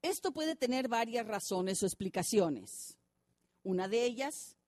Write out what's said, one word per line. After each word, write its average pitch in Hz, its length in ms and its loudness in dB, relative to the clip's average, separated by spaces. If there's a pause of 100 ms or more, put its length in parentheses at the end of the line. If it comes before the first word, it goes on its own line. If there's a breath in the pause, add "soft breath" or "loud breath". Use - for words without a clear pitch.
Esto 339 300 0
puede 311 240 0
tener 254 320 0
varias 233 400 0
razones 190 560 0
o - 20 2
explicaciones. 180 1120 0 (680)
Una 185 240 0
de 226 160 2
ellas, 247 540 -4 (100)